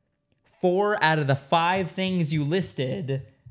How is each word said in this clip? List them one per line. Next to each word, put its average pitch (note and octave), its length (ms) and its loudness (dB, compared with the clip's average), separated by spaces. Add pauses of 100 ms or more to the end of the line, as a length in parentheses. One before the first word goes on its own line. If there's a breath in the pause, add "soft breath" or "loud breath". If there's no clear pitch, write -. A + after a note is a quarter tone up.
(600)
four G3+ 420 2
out D#3 160 4
of C#3+ 80 0
the C3+ 80 4
five F3 560 0
things F#3 420 -2
you D3+ 100 0
listed C#3 800 -4 (280)